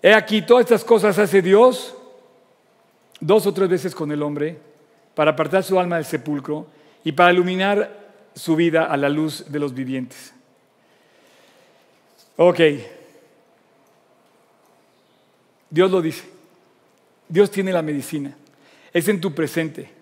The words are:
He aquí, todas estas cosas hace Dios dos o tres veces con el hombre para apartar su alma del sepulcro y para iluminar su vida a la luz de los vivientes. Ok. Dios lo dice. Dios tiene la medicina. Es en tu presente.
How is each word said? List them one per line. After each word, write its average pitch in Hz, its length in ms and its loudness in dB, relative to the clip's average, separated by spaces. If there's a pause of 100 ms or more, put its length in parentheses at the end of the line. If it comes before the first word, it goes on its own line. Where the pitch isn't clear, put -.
He 190 120 6
aquí, 214 280 2
todas 233 220 4
estas - 220 0
cosas 202 340 2
hace 196 220 2
Dios 208 540 2 (1200)
dos 190 260 2
o 196 80 -2
tres 190 140 0
veces 175 260 -2
con 151 180 -8
el 147 120 -4
hombre 147 340 -6 (580)
para 156 160 2
apartar 156 320 0
su 190 160 0
alma 175 180 -2
del 156 80 -6
sepulcro 147 640 -8 (360)
y 160 80 -4
para 175 200 4
iluminar 185 800 -2 (240)
su 160 200 -2
vida 160 300 2
a 156 120 -4
la 143 120 0
luz 151 400 -4
de 147 100 -8
los 143 140 -6
vivientes. 131 600 -10 (2000)
Ok. 170 220 4 (3000)
Dios 180 220 2
lo 185 100 0
dice. 160 220 -6 (1040)
Dios 196 240 2
tiene 190 200 -4
la 175 100 0
medicina. 143 540 -8 (580)
Es 165 140 0
en 202 140 0
tu 170 120 -4
presente. 160 560 -6 (120)